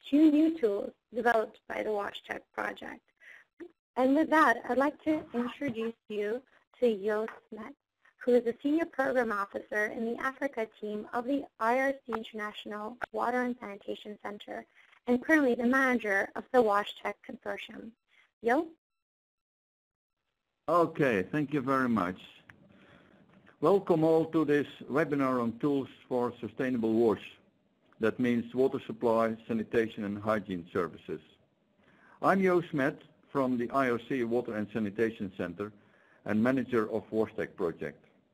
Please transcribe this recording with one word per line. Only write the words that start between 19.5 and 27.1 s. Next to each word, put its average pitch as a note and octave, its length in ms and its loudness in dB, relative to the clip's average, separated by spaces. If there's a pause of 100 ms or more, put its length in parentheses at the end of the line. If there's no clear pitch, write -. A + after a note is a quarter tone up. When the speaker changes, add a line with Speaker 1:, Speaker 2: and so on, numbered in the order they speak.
Speaker 2:
Okay, D#3 540 4
thank D3+ 320 -2
you D3 60 0
very C3 280 2
much. F#2 300 0 (1400)
Welcome F3+ 440 4
all D#3+ 220 4
to D#3+ 180 0
this D3 220 2 (240)
webinar C#3 500 0
on A#2 200 -2
tools C#3 280 0 (200)
for A#2+ 320 0
sustainable A2+ 520 -2
wash. A2 300 4 (760)